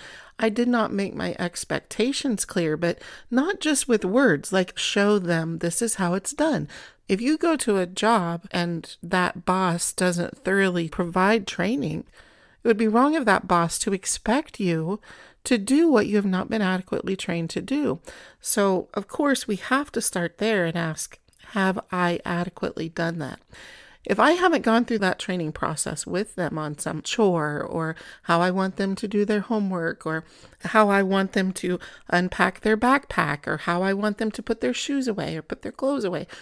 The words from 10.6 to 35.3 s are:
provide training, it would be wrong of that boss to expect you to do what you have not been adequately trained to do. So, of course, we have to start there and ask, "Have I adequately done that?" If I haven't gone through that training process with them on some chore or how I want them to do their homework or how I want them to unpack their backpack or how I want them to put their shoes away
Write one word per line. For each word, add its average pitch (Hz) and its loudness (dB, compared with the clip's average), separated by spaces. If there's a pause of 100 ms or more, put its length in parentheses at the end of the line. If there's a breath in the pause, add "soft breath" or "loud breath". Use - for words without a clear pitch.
provide 190 2
training, 185 -2 (580 soft breath)
it 233 0
would 220 6
be 220 2
wrong 262 4
of 285 0
that 190 2
boss 170 2
to 196 -2
expect - -2
you 170 -2 (440 loud breath)
to 254 2
do 269 4
what 240 4
you 208 2
have 202 2
not 185 0
been 220 0
adequately 185 -2
trained 170 -4
to 185 -6
do. 269 -2 (400 loud breath)
So, 196 0
of 196 -6
course, 285 0
we 208 -2
have 269 -2
to 233 -4
start 175 -4
there 202 0
and 165 -4
ask, 160 -6 (320)
"Have 190 0 (140)
I 175 2
adequately 175 -4
done 165 -4
that?" 131 -8 (640 loud breath)
If 202 0
I 262 6
haven't 349 2
gone 233 4
through 226 -2
that 185 0
training 170 -4
process - -4
with 208 -4
them 160 -4
on 151 -6
some 156 -6
chore 160 2
or 160 -4 (280 loud breath)
how 170 2
I 180 4
want 190 0
them 196 -2
to 208 -4
do 208 2
their 208 0
homework 190 -2
or 160 -4 (380 loud breath)
how 208 6
I 196 4
want 190 0
them 190 0
to 180 -2 (300 loud breath)
unpack 180 0
their 220 2
backpack 214 0
or 147 -2
how 175 -2
I 196 0
want 208 -2
them 220 -2
to 214 -10
put - -4
their 247 0
shoes 277 -2
away 160 -4